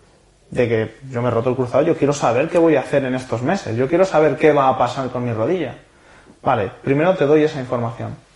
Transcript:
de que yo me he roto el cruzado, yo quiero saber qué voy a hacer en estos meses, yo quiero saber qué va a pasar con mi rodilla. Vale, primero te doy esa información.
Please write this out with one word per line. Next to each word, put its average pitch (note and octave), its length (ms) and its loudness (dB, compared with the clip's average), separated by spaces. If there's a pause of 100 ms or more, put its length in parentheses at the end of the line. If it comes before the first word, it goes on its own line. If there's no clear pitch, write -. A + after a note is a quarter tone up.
(500)
de B2 180 0
que A2 280 -2 (140)
yo A#2+ 120 -6
me B2 60 0
he - 20 0
roto A#2 200 0
el A#2+ 60 0
cruzado, B2+ 260 0
yo D#3+ 140 2
quiero C#3+ 160 0
saber C#3 380 0
qué F3 80 2
voy E3 180 4
a B2+ 40 2
hacer C3 260 -2
en B2+ 80 -4
estos B2 260 -6
meses, C#3 340 -2
yo B2+ 140 0
quiero E3+ 160 2
saber D3+ 320 2
qué D3+ 160 4
va C#3 160 2
a B2+ 80 2
pasar B2+ 320 -2
con B2 160 -6
mi A#2+ 80 -4
rodilla. C#3 440 -4 (680)
Vale, A2+ 280 0 (120)
primero D3+ 320 2
te F3+ 100 0
doy D3+ 180 4
esa D3+ 160 0
información. A#2+ 560 -6 (220)